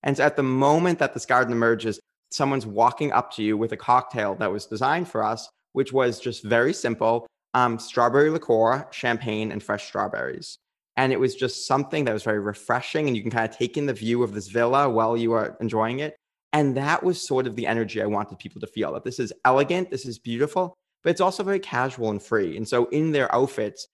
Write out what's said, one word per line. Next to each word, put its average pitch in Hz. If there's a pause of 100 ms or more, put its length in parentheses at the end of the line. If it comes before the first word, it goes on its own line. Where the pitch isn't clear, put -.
And 139
so 131
at 147
the 143
moment 147
that 139
this -
garden 123
emerges, 117 (320)
someone's 139
walking 117
up -
to 110
you 107
with 113
a 107
cocktail 120
that 101
was 104
designed 139
for 110
us, 110 (240)
which 131
was 127
just -
very 117
simple, 117 (260)
um, 120
strawberry 127
liqueur, 127
champagne, 110
and 104
fresh 104
strawberries. - (380)
And 131
it 123
was 127
just -
something 143
that 117
was 107
very 107
refreshing, 120
and 127
you 104
can -
kinda 113
take 113
in 147
the 135
view 117
of 101
this 98
villa 120
while 113
you 113
are 110
enjoying 113
it. 151 (360)
And 143
that 143
was 180
sort 131
of 113
the 117
energy 110
I 101
wanted 104
people -
to 110
feel, 104
that -
this 123
is 110 (120)
elegant, 143
this -
is 117
beautiful, 151 (300)
but 165
it's 175
also 185
very 196
casual 127
and 101
free. 92
And 107
so 120
in 156
their 139
outfits 117